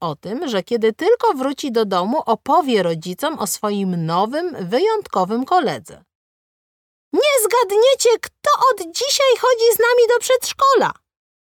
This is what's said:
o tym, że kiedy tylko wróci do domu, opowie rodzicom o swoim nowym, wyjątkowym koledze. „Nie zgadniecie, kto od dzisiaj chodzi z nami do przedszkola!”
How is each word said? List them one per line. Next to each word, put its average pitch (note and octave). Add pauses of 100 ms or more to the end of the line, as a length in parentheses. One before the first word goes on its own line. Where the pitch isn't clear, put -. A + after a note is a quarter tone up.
o D#3+
tym, C4+
że G3+
kiedy A3
tylko A4
wróci C4+
do A3+
domu, G3
opowie C4
rodzicom F3+
o G#3+
swoim F#3+
nowym, A#3+ (120)
wyjątkowym B3
koledze. B3 (1080)
„Nie C5
zgadniecie, A#4
kto - (200)
od G4
dzisiaj C5+
chodzi A#4
z -
nami A#4+
do A#4
przedszkola!” B4+ (540)